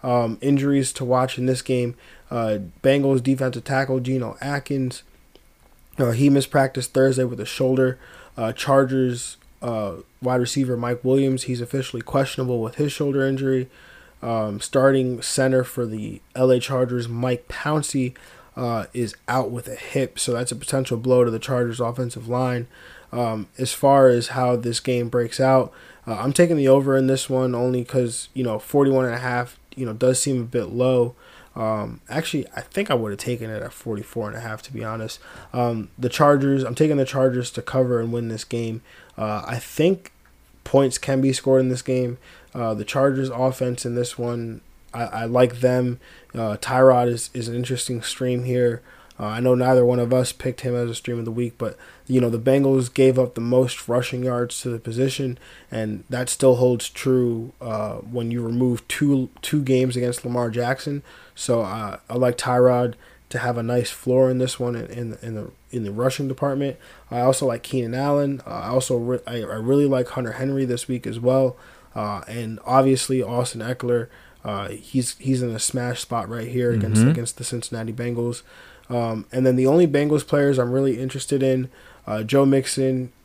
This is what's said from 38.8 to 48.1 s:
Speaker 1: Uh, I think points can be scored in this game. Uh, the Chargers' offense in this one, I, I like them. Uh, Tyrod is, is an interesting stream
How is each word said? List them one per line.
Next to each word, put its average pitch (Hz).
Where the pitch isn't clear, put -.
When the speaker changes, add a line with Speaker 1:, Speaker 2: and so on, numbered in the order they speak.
Speaker 1:
Uh, 107
I 120
think 180
points 135
can 135
be 135
scored 131
in 127
this 127
game. 127
Uh, 113
the 104
Chargers' 135
offense 123
in 120
this 123
one, 117
I, 117
I 113
like 120
them. 123
Uh, 110
Tyrod 127
is, 120
is 117
an 117
interesting 123
stream 123